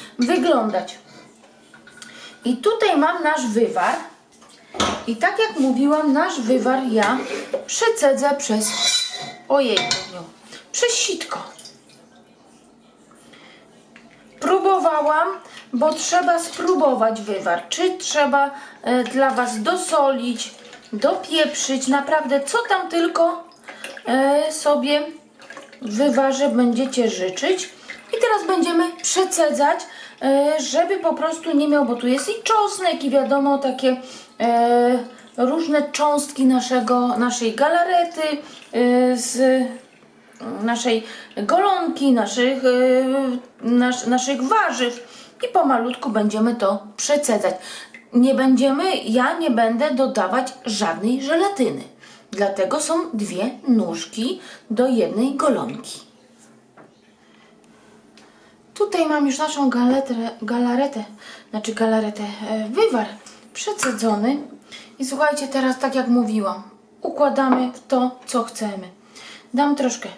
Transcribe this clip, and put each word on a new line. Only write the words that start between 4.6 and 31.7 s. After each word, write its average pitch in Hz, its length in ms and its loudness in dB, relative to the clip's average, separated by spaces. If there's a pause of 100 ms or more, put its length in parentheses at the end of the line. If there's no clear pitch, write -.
I 226 100 -4
tak 381 220 -2
jak 440 220 0
mówiłam, 277 520 2
nasz 320 280 0
wywar 254 500 2
ja 220 280 2 (480)
przecedzę 285 720 2
przez... 214 340 -2 (760)
Ojej, 262 300 2 (360)
no, 175 80 -12 (500)
przez 480 220 0
sitko. - 440 -4 (3000)
Próbowałam, 330 880 2 (440)
bo 294 200 2
trzeba 349 460 0
spróbować 240 840 0
wywar, 180 480 -4
czy 370 300 -2
trzeba, 277 520 2 (320)
e, 247 220 0
dla - 260 0
Was 220 320 -2
dosolić, 269 920 0 (380)
dopieprzyć, 294 960 -2
naprawdę 277 520 0
co 349 180 -2 (100)
tam 381 200 0
tylko, 339 560 0 (640)
e, 277 460 2
sobie 294 500 2 (800)
w 214 140 -6
wywarze 269 520 2
będziecie 240 640 2
życzyć. 190 580 -2 (400)
I 466 120 -4
teraz 427 260 2
będziemy 339 380 2 (180)
przecedzać, 320 800 2 (420)
e, 285 380 4
żeby 349 380 0
po 320 160 0
prostu 320 420 -2
nie 294 120 2
miał, 294 160 4